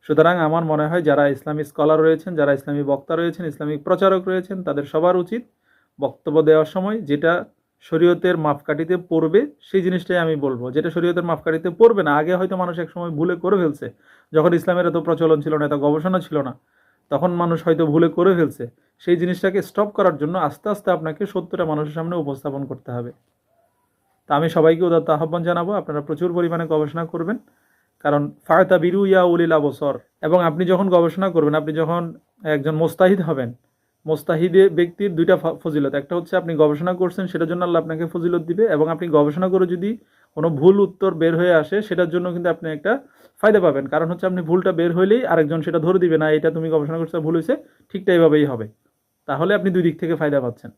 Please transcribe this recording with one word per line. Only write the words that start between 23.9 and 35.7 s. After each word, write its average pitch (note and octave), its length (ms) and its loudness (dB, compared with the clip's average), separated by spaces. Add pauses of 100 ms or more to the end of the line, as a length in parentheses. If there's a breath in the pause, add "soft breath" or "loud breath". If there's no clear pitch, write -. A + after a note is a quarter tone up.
তা D3 80 2
আমি D#3+ 140 0
সবাইকে E3 340 4
উদাত্ত E3+ 260 2
আহ্বান D#3+ 340 -2
জানাবো, F3 280 -2
আপনারা D#3+ 300 -4
প্রচুর D#3+ 320 -4
পরিমাণে E3+ 340 -2
গবেষণা D#3 380 -2
করবেন, E3+ 320 -6 (640)
কারণ D3 320 0 (160)
ফাতাবিরু F3+ 580 4
ইয়া F#3+ 180 4
উলিল E3+ 280 2
আবসর। C#3+ 480 0 (220)
এবং F3 220 2
আপনি E3 220 0
যখন F#3 240 2
গবেষণা F3+ 400 2
করবেন, D3+ 260 2
আপনি D#3 180 -2
যখন E3 400 -2 (300)
একজন D3+ 320 -2
মোস্তাহিদ F3+ 460 2
হবেন, C3 320 -4 (520)
মোস্তাহিদে E3 640 2
ব্যক্তির F3 460 -2
দুইটা E3 220 4
ফ-, E3 180 -4
ফজিলত, C#3+ 380 -2